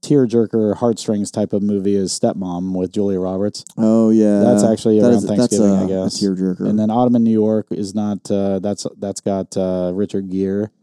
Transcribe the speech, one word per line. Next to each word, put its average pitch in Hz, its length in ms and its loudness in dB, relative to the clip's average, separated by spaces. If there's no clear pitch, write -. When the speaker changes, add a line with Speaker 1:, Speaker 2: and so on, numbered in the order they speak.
Speaker 1:
tearjerker, 113 720 2
heartstrings 107 560 -2
type 104 220 -2
of 101 100 0
movie 101 320 0
is 95 180 -2
Stepmom 92 640 -4
with 90 160 -2
Julia 98 280 -2
Roberts. 92 440 -4
Speaker 2:
Oh, 110 320 4
yeah. 104 300 4
Speaker 1:
That's 104 240 4
actually 110 340 2
Speaker 2:
That 107 80 4
Speaker 1:
around 120 120 4
Speaker 2:
is, 101 80 -2
that's 104 120 -2
Speaker 1:
Thanksgiving, 107 320 2
Speaker 2:
a, 95 140 2
Speaker 1:
I - 20 -2
guess. 95 340 -4
Speaker 2:
a 104 60 -2
tearjerker. 92 420 -2
Speaker 1:
And 104 100 0
then 107 120 0
Autumn 123 260 2
in 117 80 4
New 113 60 2
York 107 400 0
is 95 240 -8
not, 104 360 -4
uh, 98 280 0
that's, 101 260 -6
that's 101 220 -8
got, 98 360 -4
uh, 92 380 -2
Richard 98 340 -4
Gere 98 380 -4